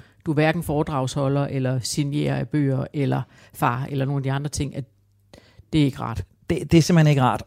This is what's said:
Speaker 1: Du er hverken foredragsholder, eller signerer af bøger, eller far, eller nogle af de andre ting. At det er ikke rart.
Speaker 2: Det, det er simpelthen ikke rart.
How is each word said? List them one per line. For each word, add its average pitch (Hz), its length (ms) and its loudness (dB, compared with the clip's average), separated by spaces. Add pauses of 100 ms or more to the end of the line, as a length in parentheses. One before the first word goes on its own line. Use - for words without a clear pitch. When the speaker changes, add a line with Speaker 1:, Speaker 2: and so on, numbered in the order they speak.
(260)
Speaker 1:
Du 165 60 -2
er 143 40 -4
hverken 156 280 2
foredragsholder, 143 840 -2
eller 131 360 -2
signerer 143 540 -4
af 135 100 -4
bøger, 139 460 0
eller 135 280 -2 (320)
far, 131 360 -2
eller 135 160 -2
nogle 139 140 -2
af 131 40 -4
de 135 80 -2
andre 139 180 -4
ting. - 260 -6
At 135 80 -6 (920)
det 156 80 4
er 143 40 6
ikke 131 140 -2
rart. 117 240 -6 (260)
Speaker 2:
Det, 165 220 -4
det 170 60 8
er 165 40 10
simpelthen 156 300 6
ikke 139 100 2
rart. 117 260 2